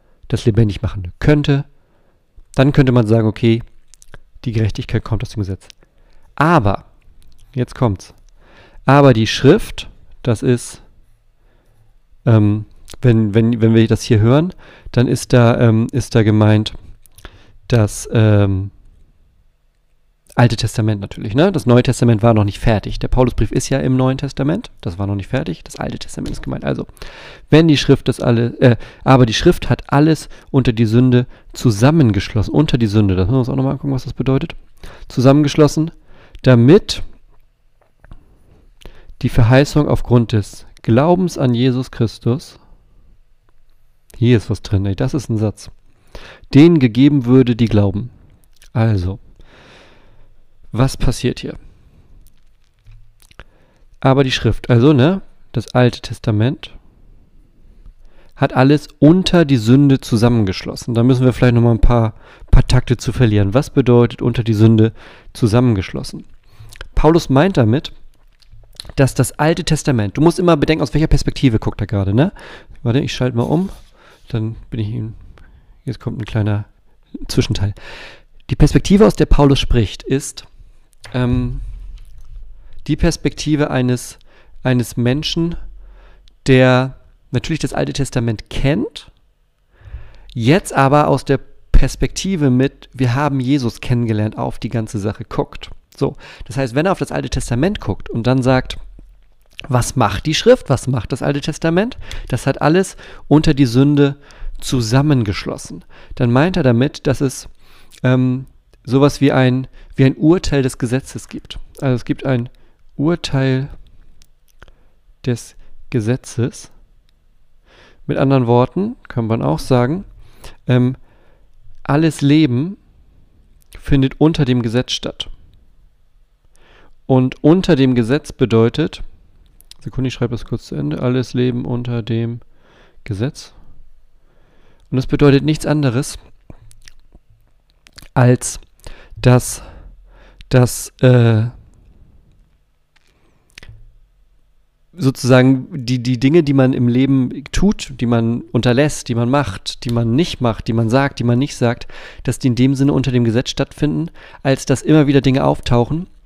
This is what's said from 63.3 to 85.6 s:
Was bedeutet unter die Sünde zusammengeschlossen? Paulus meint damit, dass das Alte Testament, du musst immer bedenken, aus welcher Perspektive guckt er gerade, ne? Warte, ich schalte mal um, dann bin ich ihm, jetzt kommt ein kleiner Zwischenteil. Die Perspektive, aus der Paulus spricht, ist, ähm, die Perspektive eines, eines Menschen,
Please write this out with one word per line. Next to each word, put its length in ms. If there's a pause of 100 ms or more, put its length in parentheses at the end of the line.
Was 180
bedeutet 520
unter 220
die 100
Sünde 380 (400)
zusammengeschlossen? 920 (680)
Paulus 340
meint 280
damit, 360 (1040)
dass 180
das 180
Alte 320
Testament, 520
du 40
musst 180
immer 180
bedenken, 260
aus 120
welcher 140
Perspektive 500
guckt 220
er 60
gerade, 280
ne? 180 (500)
Warte, 180
ich 120
schalte 240
mal 60
um, 280 (580)
dann 280 (140)
bin 100
ich 80
ihm, 260 (720)
jetzt 160
kommt 180
ein 60
kleiner 400 (640)
Zwischenteil. 460 (720)
Die 80
Perspektive, 500
aus 100
der 100
Paulus 320
spricht, 440
ist, 440 (640)
ähm, 480 (1300)
die 100
Perspektive 720
eines, 480 (440)
eines 340
Menschen, 600 (920)